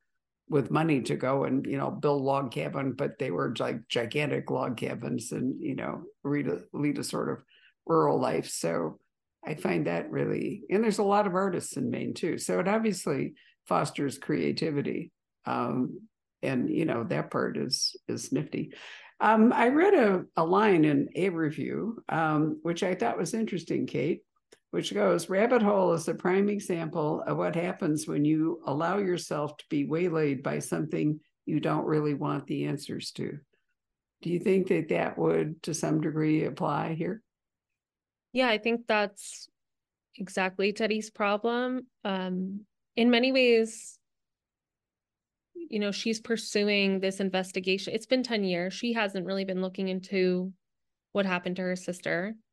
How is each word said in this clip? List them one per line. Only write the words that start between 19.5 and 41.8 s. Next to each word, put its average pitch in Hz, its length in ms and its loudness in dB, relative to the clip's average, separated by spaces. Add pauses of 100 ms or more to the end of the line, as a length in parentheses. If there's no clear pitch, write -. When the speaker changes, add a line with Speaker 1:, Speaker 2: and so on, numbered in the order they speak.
Speaker 1:
I 233 160 4
read 349 260 6
a, 196 300 6 (120)
a 165 80 4
line 185 400 6
in 143 300 4
a 185 160 0
review, 156 800 -2
um, 156 540 2
which 170 200 -2
I 185 120 0
thought 233 220 0
was 170 160 -2
interesting, 202 540 -2
Kate, 147 360 -2 (500)
which 170 200 -2
goes, 190 380 2
"Rabbit 226 320 4
Hole 196 320 4
is 160 140 -2
a - 60 0
prime 196 360 2
example 165 760 -2
of 151 120 -2
what 175 160 0
happens 170 540 -2
when 151 160 0
you 156 420 2
allow 165 320 0
yourself 156 580 -2
to - 140 -18
be 143 140 0
waylaid 156 580 0
by 147 160 -2
something 156 600 -2 (260)
you 156 140 0
don't 156 260 0
really 151 260 2
want 143 360 -4
the 143 180 -2
answers - 460 -6
to." - 260 -8 (800)
Do 170 100 -6
you 175 100 0
think 190 280 4
that 165 200 2
that 170 280 0
would, 160 460 0
to 170 100 -6
some 156 280 0
degree, 156 440 2
apply 156 500 -2
here? 175 280 -6 (1080)
Speaker 2:
Yeah, 254 160 4
I 214 100 4
think 233 300 -2
that's - 600 -2 (680)
exactly 190 560 -2
Teddy's 220 360 -2
problem. 240 800 -2 (180)